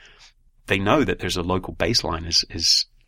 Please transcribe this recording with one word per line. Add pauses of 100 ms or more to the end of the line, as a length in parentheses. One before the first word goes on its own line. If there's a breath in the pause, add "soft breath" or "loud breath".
(680 soft breath)
They
know
that
there's
a
local
baseline
is,
is (200)